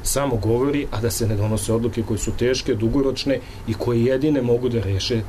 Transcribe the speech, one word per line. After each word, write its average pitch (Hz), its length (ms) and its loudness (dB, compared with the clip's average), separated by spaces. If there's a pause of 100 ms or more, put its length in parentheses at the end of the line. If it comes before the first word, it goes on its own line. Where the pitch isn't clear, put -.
samo 135 340 0
govori, 123 540 2
a 104 100 -4
da 113 100 0
se - 160 -2
ne 104 100 0
donose 107 360 0
odluke 113 300 0
koje 110 160 -2
su 107 180 -4
teške, 127 380 0
dugoročne 131 640 0 (300)
i 113 60 0
koje 117 300 0
jedine 131 380 2
mogu 120 260 2
da 113 120 0
reše 98 480 0